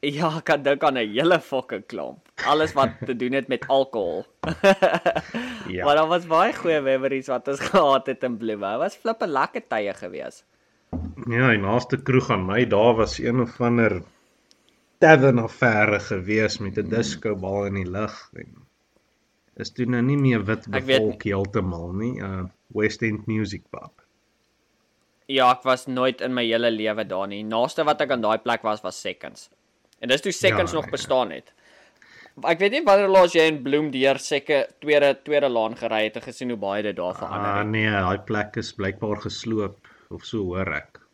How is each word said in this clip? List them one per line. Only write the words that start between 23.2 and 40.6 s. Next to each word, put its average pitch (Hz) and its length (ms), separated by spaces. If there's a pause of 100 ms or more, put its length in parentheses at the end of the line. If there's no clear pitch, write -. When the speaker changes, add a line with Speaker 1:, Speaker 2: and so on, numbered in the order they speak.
Speaker 2:
Music 107 440
Pub. - 200 (1400)
Speaker 1:
Ja, 131 240
ek 127 100
was 127 240
nooit 127 340
in 127 140
my 123 100
hele 117 260
lewe 107 360
daar 95 220
nie. 101 160
Naaste 117 400
wat 147 160
ek 139 100
aan 127 100
daai 110 180
plek 117 240
was, 107 200
was - 180
Seconds. - 500 (500)
En 120 80
dis 135 120
toe - 120
Seconds 185 400
Speaker 2:
Ja, 165 40
Speaker 1:
nog 156 80
Speaker 2:
nee. - 80
Speaker 1:
bestaan 127 380
het. 71 220 (920)
Ek 165 140
weet 196 140
nie 285 120
wanneer 196 240
laas 190 260
jy 170 80
in 156 200
Bloem 147 280
deur 135 280
sekke 139 480 (140)
tweede, 143 440
tweede 143 240
laan 117 280
gery 110 280
het 110 120
en 113 60
gesien 127 260
hoe 120 100
baie 98 240
dit 104 140
daar 90 180
verander 104 360
Speaker 2:
Ah, 101 80
Speaker 1:
het. 104 80
Speaker 2:
nee, 110 240
daai 98 280
plek 104 380
is - 160
blykbaar 101 480
gesloop, 107 560 (340)
of - 140
so - 200
hoor 90 280